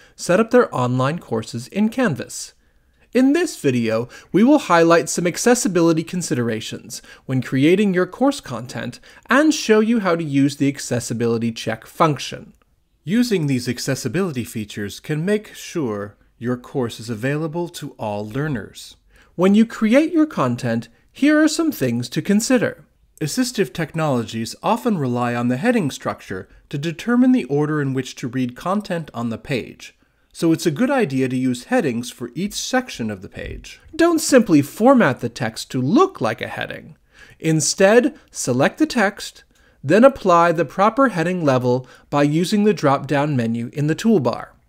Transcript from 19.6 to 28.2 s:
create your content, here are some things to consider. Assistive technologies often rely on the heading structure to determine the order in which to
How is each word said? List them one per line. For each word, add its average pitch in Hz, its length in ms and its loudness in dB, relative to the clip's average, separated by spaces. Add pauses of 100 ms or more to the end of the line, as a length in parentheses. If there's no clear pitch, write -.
create 262 480 2
your 311 120 4
content, 123 640 -2 (240)
here 302 300 2
are 311 60 4
some 311 240 0
things 120 380 -2
to 160 120 -4
consider. 208 640 0 (340)
Assistive 214 540 -2
technologies 127 880 -4
often 208 380 0
rely 120 340 -2
on 120 140 -2
the 123 100 0
heading 208 320 0
structure 101 580 -8 (220)
to 147 80 -8
determine 233 540 2
the 254 140 2
order 147 360 -2
in 135 140 -2
which 131 220 -6
to 139 100 -8